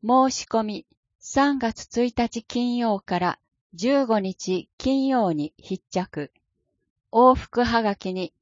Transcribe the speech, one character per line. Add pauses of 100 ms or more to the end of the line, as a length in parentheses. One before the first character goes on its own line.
申
し
込
み、 (340)
三
月
一
日
金
曜
か
ら (340)
十
五
日
金
曜
に
必
着。 (800)
往
復
は
が
き
に